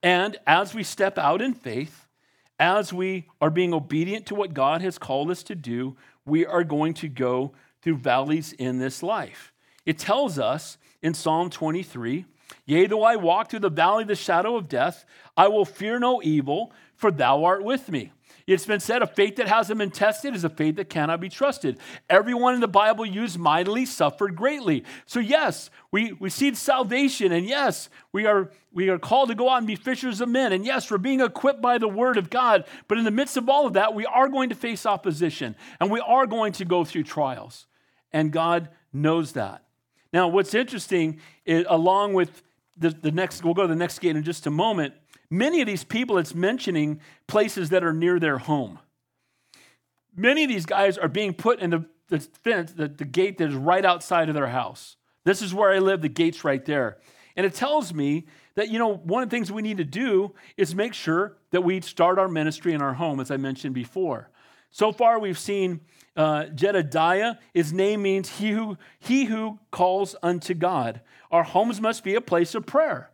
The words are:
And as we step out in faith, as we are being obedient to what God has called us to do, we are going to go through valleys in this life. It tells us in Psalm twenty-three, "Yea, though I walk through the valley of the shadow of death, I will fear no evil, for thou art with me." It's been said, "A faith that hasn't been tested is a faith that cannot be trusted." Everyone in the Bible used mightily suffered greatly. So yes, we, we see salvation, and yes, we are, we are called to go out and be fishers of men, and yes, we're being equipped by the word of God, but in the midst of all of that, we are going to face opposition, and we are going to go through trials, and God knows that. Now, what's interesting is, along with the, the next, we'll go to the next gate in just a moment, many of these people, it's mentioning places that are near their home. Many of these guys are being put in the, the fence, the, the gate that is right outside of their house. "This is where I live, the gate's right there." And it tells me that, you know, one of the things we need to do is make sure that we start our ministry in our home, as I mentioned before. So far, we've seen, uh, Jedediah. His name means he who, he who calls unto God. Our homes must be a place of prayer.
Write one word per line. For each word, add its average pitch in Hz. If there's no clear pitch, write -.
And 180
as 175
we 214
step 190
out 165
in 254
faith, 131
as 185
we 185
are 156
being 175
obedient 165
to 208
what 196
God 139
has 180
called 143
us 175
to 208
do, 127
we 160
are 180
going 156
to 156
go 127
through 160
valleys 139
in 127
this 131
life. -
It 156
tells 226
us 131
in 160
Psalm 165
twenty-three, 156
"Yea, 165
though 208
I 233
walk 190
through 220
the 196
valley 175
of 208
the 202
shadow 202
of 190
death, 139
I 185
will 208
fear 214
no 247
evil, 156
for 220
thou 139
art 190
with 254
me." 123
It's 185
been 208
said, 240
"A 202
faith 202
that 233
hasn't 214
been 202
tested 214
is 175
a 165
faith 156
that 196
cannot 165
be 190
trusted." 262
Everyone 240
in 247
the 240
Bible 214
used 196
mightily 180
suffered 175
greatly. 220
So -
yes, 240
we, 214
we 190
see 277
salvation, 262
and 170
yes, 254
we 208
are, 202
we 190
are 180
called 247
to 233
go 247
out 262
and 220
be 214
fishers 247
of 247
men, 247
and 190
yes, 262
we're 208
being 262
equipped 247
by 247
the 226
word 226
of 185
God, 233
but 214
in 233
the 220
midst 269
of 233
all 277
of 196
that, 214
we 214
are 254
going 262
to 220
face 233
opposition, 165
and 190
we 233
are 247
going 214
to 190
go 175
through 156
trials, 123
and 156
God 165
knows 156
that. 104
Now, 180
what's 196
interesting 170
is, 170
along 190
with 175
the, 165
the 156
next, 175
we'll 170
go 185
to 185
the 160
next 170
gate 165
in 151
just 160
a 147
moment, 170
many 277
of 226
these 196
people, 226
it's 165
mentioning 170
places 208
that 180
are 165
near 170
their 151
home. 123
Many 262
of 277
these 190
guys 196
are 185
being 190
put 233
in 180
the, 165
the 156
fence, 175
the, 151
the 147
gate 185
that 160
is 139
right 170
outside 175
of 151
their 143
house. -
"This 196
is 185
where 196
I 190
live, 190
the 156
gate's 165
right 139
there." 131
And 185
it 190
tells 262
me 147
that, 214
you 220
know, 226
one 175
of 226
the -
things 220
we 214
need 214
to 165
do 202
is 170
make 214
sure 175
that 180
we 185
start 180
our 190
ministry 160
in 151
our 135
home, 143
as 131
I 139
mentioned 135
before. 127
So 214
far, 226
we've 190
seen, 185
uh, 156
Jedediah. 175
His 160
name 202
means 196
he 214
who, 214
he 262
who 220
calls 185
unto 175
God. 156
Our 170
homes 208
must 220
be 196
a 233
place 170
of 185
prayer. 277